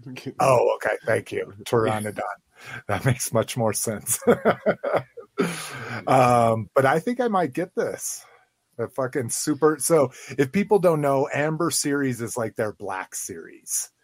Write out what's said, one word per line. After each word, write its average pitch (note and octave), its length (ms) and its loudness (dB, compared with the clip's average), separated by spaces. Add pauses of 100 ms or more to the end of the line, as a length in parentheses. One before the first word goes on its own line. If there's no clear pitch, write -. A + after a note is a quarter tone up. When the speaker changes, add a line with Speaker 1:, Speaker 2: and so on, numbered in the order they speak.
Speaker 1:
<laughs> - 340 -10
Speaker 2:
Oh, A#2+ 360 4
okay. G#2+ 280 -2
Thank G#2 280 -2
you. F#2+ 200 -6 (120)
Pteranodon. G#2+ 580 0 (640)
That F#2+ 180 -2
makes - 280 0
much A2 260 0
more A2 160 0
sense. - 500 -4
<laughs> - 40 0 (1800)
Um, A#2+ 680 4
but C3+ 120 4
I D3+ 140 4
think B3 200 -4
I B3 80 2
might F3+ 240 0
get - 220 -6
this. - 500 -6 (540)
A A2+ 100 -4
fucking B2+ 420 -4
super. D3+ 500 2
So C#3+ 320 2 (260)
if C#3 140 2
people G3+ 260 4
don't E3 220 4
know, C#3 320 2
Amber D#3 380 0
series C#3 500 0
is A2+ 160 -6
like A2+ 200 -4
their G#2+ 160 -2
black F#2+ 420 -10
series. - 760 -10 (140)